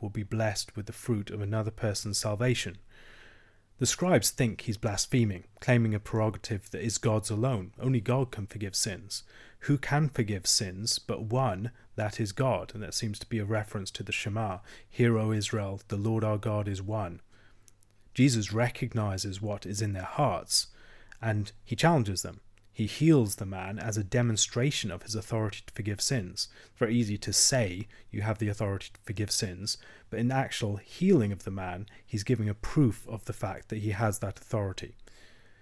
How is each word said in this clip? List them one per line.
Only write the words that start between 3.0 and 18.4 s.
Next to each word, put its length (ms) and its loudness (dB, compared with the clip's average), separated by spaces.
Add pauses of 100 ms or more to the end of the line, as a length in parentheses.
The 60 4
scribes 460 4
think 300 0
he's 160 -4
blaspheming, 680 2 (160)
claiming 320 6
a 60 0
prerogative 720 -2
that 120 -6
is 140 -2
God's 320 2
alone. 500 0
Only 220 2
God 300 0
can 160 -6
forgive 280 -6
sins. 480 -4 (380)
Who 160 4
can 320 2
forgive 380 -2
sins 520 0
but 240 -6
one, 480 0 (240)
that 240 -2
is 120 -2
God? 420 0
And 100 -8
that 100 -8
seems 260 -4
to 100 -14
be 100 -2
a 60 -2
reference 460 -2
to 120 -8
the 80 -8
Shema. 480 -2 (300)
"Hear, 280 4
O 140 2
Israel, 580 -2
the 80 -2
Lord 260 0
our 140 2
God 300 -2
is 140 -4
one." 400 -6 (920)
Jesus 380 4